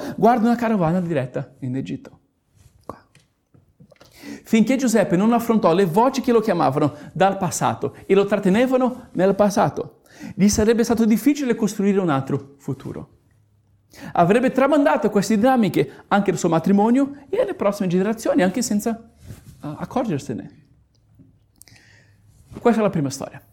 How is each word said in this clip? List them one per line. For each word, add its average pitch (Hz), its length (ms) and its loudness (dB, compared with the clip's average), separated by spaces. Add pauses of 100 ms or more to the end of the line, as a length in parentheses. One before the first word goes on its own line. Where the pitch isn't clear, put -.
(160)
guarda 226 320 2
una 240 80 2
carovana 185 460 0
diretta 143 580 -6
in 127 160 -6
Egitto." - 440 -10 (680)
Qua. - 120 -16 (1500)
Finché 226 320 2
Giuseppe 220 400 2
non 214 180 2
affrontò 226 400 2
le 196 120 4
voci 233 360 2
che 254 100 0
lo 233 100 4
chiamavano 151 520 0 (200)
dal 190 240 2
passato 143 580 -4 (100)
e - 80 2
lo 196 120 4
trattenevano 240 880 0
nel 190 220 2
passato, 202 680 0 (340)
gli 196 120 4
sarebbe 220 360 2
stato 226 220 0
difficile 247 480 2
costruire 196 460 0
un 185 100 0
altro 139 480 -4
futuro. - 520 -12 (1040)
Avrebbe 214 380 2
tramandato 285 580 2
queste 208 260 0
dinamiche 202 720 0
anche 196 240 0
al 160 60 -2
suo 180 120 -2
matrimonio 208 800 0
e 415 120 -2
alle 392 120 -2
prossime 202 340 -2
generazioni, 190 540 0
anche 190 220 0
senza, 214 480 -4 (520)
eh, - 140 -10
accorgersene. - 880 -8 (1900)
Questa 220 200 2
è 214 40 2
la 202 60 2
prima 143 220 -4
storia, - 280 -14 (140)